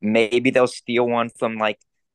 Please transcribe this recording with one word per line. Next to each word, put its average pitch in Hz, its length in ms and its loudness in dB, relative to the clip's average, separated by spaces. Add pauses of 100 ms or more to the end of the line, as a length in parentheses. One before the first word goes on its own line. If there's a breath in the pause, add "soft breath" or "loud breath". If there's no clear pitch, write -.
Maybe 117 500 2
they'll 127 160 4
steal 120 400 -2
one 120 220 -2
from, 113 280 -6
like, 107 220 -2 (360)